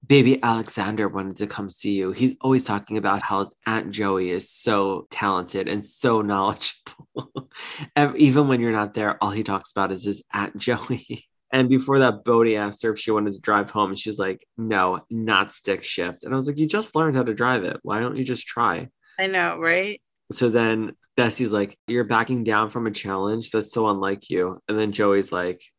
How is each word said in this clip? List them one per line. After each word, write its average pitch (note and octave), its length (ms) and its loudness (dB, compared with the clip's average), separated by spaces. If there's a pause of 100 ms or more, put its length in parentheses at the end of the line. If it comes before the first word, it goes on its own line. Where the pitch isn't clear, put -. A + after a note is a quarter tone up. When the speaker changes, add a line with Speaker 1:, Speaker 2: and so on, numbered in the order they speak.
Speaker 1:
"Baby C3+ 380 6
Alexander A2 640 -2
wanted F#2+ 300 -6
to G#2 100 -4
come G2+ 220 -8
see G2+ 240 -4
you. F#2+ 180 -2
He's B2+ 300 2
always C3 240 2
talking G#2 320 -4
about G2 240 0
how G2 240 -2
his - 100 -20 (100)
Aunt A2 260 -2
Joey G2 380 0
is F2+ 220 -6
so G2 580 -2
talented F#2+ 600 -2
and G#2 160 -4
so A#2+ 360 0
knowledgeable. - 1080 -4 (400)
<laughs> - 240 -10
Ev-, C#3+ 220 2
even C#3+ 320 6
when B2+ 100 4
you're A#2 140 2
not G#2 200 0
there, G#2+ 300 -2
all G2+ 80 0
he G#2+ 120 -4
talks G2 280 -4
about F#2+ 220 -2
is F#2 100 -10
his G2+ 180 -4 (120)
Aunt G2+ 240 -4
<laughs> - 0 -
Joey." A#2 680 -4 (280)
And C3 160 4
before C3+ 300 4
that, B2 260 4
Bodhi A#2 340 4
asked G2+ 260 -4
her A2+ 100 0
if G#2+ 60 -6
she - 100 -6
wanted G#2 240 2
to G2+ 60 -12
drive G2+ 320 0
home. G#2 180 2
And F#2+ 80 -6
she - 120 -6
was G#2 100 -8
like, F#2+ 260 -4 (100)
"No, F#2+ 440 0 (100)
not A2 420 0
stick - 320 -4
shift." F2+ 400 -6
And - 80 -8
I C3 60 0
was C3 80 -2
like, C#3+ 140 -4
"You D#3 80 2
just G#3+ 280 -2
learned D#3 200 2
how B2+ 80 2
to A#2 100 0
drive A#2+ 300 0
it. - 180 -6
Why G#2 180 -4
don't B2 180 -4
you C3 60 -2
just B2+ 220 -6
try?" A#2 420 -2 (300)
Speaker 2:
I F#3+ 80 -2
know, F3 320 -2
right? F3+ 420 -2 (320)
Speaker 1:
So B2 200 2
then A2+ 440 2 (220)
Bessie's A#2+ 340 2
like, G2+ 240 0 (120)
"You're A#2+ 160 0
backing A#2 400 0
down G#2+ 260 2
from A#2 160 -4
a A2 60 -2
challenge? G2+ 580 -4
That's G#2+ 220 -2
so A2 180 0
unlike G2 400 -2
you." F2+ 380 -2
And G#2+ 120 -2
then G#2+ 120 0
Joey's G2 400 2
like F2+ 320 -4 (160)